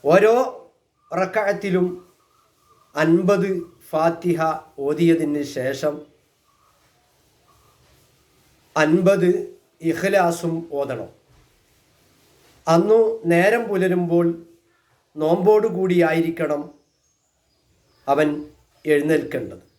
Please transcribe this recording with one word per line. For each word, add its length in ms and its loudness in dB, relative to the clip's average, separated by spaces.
ഓരോ 320 4
റക്അത്തിലും 760 -2
അൻപത് 540 2
ഫാത്തിഹ 560 -2
ഓതിയതിന് 640 0
ശേഷം 420 -4
അൻപത് 540 2
ഇഖ്ലാസും 720 -2
ഓതണം. 400 -6
അന്നു 340 4
നേരം 400 2
പുലരുമ്പോൾ 600 0
നോമ്പോടുകൂടിയായിരിക്കണം 1500 0
അവൻ 220 2
എഴുന്നേൽക്കേണ്ടത്. 760 -2